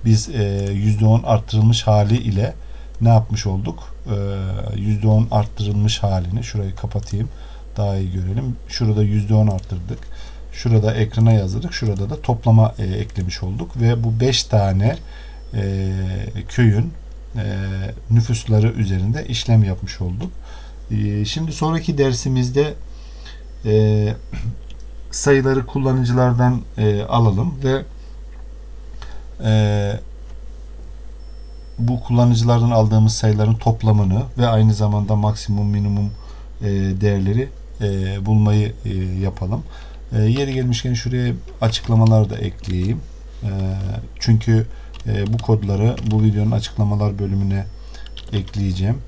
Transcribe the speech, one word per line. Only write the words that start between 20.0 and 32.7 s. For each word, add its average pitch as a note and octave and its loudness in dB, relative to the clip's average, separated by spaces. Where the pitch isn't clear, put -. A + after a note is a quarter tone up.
olduk. G2 -4
E, G#2 0
şimdi D#3 -4
sonraki D#3 0
dersimizde, C3 2
e, G#2+ 4
<clears throat> - -12
sayıları C3+ 2
kullanıcılardan, B2+ 2
e, G#2 2
alalım A#2+ 2
ve, C3+ 2
e, G#2 2
bu A#2+ 0
kullanıcılardan A#2+ 4